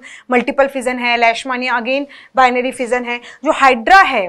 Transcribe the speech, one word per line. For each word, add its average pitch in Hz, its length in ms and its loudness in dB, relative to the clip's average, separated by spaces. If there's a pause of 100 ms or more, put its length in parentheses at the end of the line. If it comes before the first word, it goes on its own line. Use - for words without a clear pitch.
(320)
मल्टीपल 262 360 2
फिजन 247 320 -6
है, 240 180 -2
लेशमानिया 247 600 -2
again 262 260 -4 (300)
बाइनरी 254 360 2
फिजन 247 340 -4
है। 240 140 -6 (240)
जो 302 80 2
हाइड्रा 262 500 4
है 226 280 0